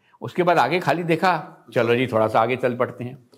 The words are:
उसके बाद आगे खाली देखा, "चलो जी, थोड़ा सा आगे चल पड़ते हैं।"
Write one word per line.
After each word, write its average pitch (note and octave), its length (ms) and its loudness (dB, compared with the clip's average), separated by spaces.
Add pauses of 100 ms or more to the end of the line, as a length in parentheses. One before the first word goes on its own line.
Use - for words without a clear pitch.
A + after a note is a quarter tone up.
(220)
उसके F3 220 -4
बाद E3+ 140 4
आगे C#3+ 220 2
खाली F3+ 240 0
देखा, E3 720 -2
"चलो A#2+ 220 2
जी, B2+ 120 0
थोड़ा A2 200 0
सा A2 120 2
आगे A#2+ 160 2
चल B2 200 -2
पड़ते A#2+ 280 -6
हैं।" F#2 140 -12 (200)